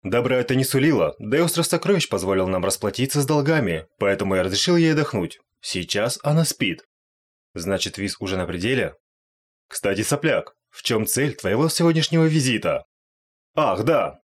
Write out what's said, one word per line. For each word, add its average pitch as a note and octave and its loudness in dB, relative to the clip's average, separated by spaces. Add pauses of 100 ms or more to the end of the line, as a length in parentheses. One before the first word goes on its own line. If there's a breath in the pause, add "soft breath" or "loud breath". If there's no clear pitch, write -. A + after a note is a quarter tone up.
Добра A#2+ 0
это B2 0
не C3 2
сулило, C3 2
да A2+ -2
и E3 4
остров E3 0
сокровищ F3+ 0
позволил F#2+ 0
нам F#2 0
расплатиться A#2 -2
с C3+ 0
долгами, C#3 0 (140)
поэтому G2 0
я F#2 2
разрешил G2 0
ей E3 4
отдохнуть. A#2 -2 (220)
Сейчас G2+ -4
она D3+ 4
спит». - -2 (640)
«Значит, F#2+ -4
Виз G2 -6
уже F#2+ -4
на F2+ -4
пределе?» F#2 -2 (720)
«Кстати, G2+ -2
сопляк, C3+ -2 (140)
в - -20
чем A2 0
цель C#3 -2
твоего A#2 0
сегодняшнего D#3+ 2
визита?» C3 0 (680)
«Ах, F#2+ 0
да!» A#2+ 0